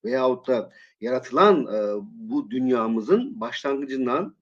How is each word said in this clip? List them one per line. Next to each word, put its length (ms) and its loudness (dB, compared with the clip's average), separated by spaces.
veyahut 440 0
da 240 0
yaratılan, 640 4
e, 360 -2
bu 480 -6
dünyamızın 880 0
başlangıcından 1000 -4